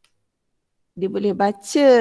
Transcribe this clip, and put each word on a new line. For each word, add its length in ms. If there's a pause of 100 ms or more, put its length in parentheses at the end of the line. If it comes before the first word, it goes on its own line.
(960)
dia 160
boleh 240
baca 520 (140)